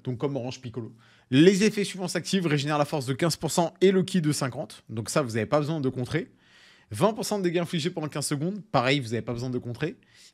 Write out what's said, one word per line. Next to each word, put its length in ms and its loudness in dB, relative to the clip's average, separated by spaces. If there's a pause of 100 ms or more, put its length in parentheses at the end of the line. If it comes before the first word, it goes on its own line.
donc 140 -6
comme 180 -4
Orange 260 -8
Piccolo. 320 -12 (380)
Les 320 8
effets 200 2
suivants 240 -6
s'activent, 380 -2
régénèrent 320 0
la 80 4
force 200 -4
de 80 -2
quinze 220 2
pour 160 -4
cent 300 2
et 100 8
le 120 4
ki 180 0
de 100 0
cinquante. 580 -6
Donc 200 -6
ça, 120 2
vous 100 -2
n'avez 140 0
pas 140 2
besoin 200 -2
de 100 0
contrer. 420 -4 (600)
Vingt 220 2
pour 120 -6
cent 140 -2
de 40 -2
dégâts 160 0
infligés 300 -2
pendant 180 -6
quinze 200 -6
secondes. 340 -4 (100)
Pareil, 280 2
vous 100 -6
n'avez 120 -2
pas 120 -8
besoin 160 -6
de 80 -4
contrer. 400 -6 (360)